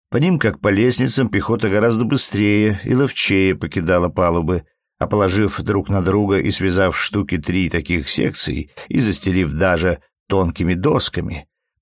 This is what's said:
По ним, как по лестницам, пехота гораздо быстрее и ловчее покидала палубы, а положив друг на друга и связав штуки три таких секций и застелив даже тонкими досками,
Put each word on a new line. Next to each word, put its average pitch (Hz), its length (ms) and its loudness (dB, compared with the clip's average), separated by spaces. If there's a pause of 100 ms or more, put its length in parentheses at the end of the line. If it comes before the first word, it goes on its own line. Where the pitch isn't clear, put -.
(100)
По - 60 -4
ним, 160 220 2
как 107 220 0
по 101 80 0
лестницам, 120 600 2
пехота 110 400 -2
гораздо 110 380 2
быстрее 104 760 0
и 123 120 -2
ловчее 98 600 2
покидала 87 540 0
палубы, 85 560 0 (340)
а - 80 -2
положив 101 540 0
друг 98 300 -2
на 98 100 2
друга 98 380 2
и 85 120 0
связав 92 480 0
штуки 101 380 -4
три 87 320 -2
таких 82 400 -2
секций - 640 -2 (180)
и 127 120 0
застелив 92 520 0
даже 87 480 0 (260)
тонкими 90 460 0
досками, 90 720 -2 (360)